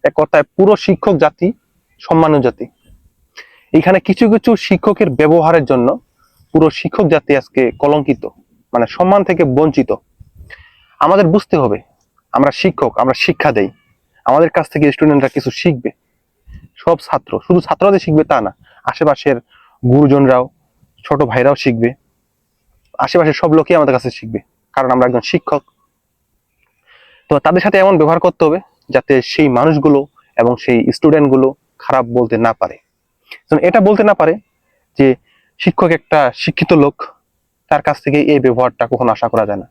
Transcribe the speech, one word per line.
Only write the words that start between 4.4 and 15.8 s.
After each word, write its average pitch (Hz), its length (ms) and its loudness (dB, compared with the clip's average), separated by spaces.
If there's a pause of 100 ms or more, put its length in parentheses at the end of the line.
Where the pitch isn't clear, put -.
শিক্ষকের 196 540 -2
ব্যবহারের 156 540 2
জন্য 123 240 0 (680)
পুরো 160 160 4
শিক্ষক - 360 -4
জাতি 147 300 0
আজকে - 260 -4 (160)
কলঙ্কিত, 143 440 -2 (500)
মানে 117 160 -2
সম্মান 185 360 0
থেকে 175 180 -2 (120)
বঞ্চিত। 147 360 0 (1080)
আমাদের 180 260 2
বুঝতে 180 300 0
হবে, 120 220 -2 (540)
আমরা 139 200 0
শিক্ষক, - 460 -4
আমরা 123 160 0
শিক্ষা - 380 -2
দেই, 101 180 -2 (560)
আমাদের 151 240 2
কাছ 160 200 -4
থেকে 151 220 0
স্টুডেন্টরা 143 440 0
কিছু 135 140 -4
শিখবে। 127 400 -4 (840)